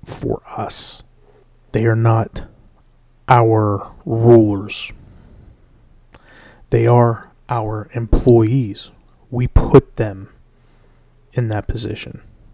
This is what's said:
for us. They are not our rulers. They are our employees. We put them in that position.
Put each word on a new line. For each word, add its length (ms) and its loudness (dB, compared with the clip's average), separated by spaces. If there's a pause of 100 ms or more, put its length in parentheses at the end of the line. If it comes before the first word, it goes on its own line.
for 420 -8
us. 560 -10 (720)
They 140 -2
are 100 2
not 480 0 (840)
our 600 2 (140)
rulers. 880 2 (1800)
They 160 0
are 440 2 (180)
our 440 -8
employees. 960 0 (400)
We 180 -6
put 480 4
them 320 -8 (1040)
in 160 -2
that 180 -6
position. 560 -10 (320)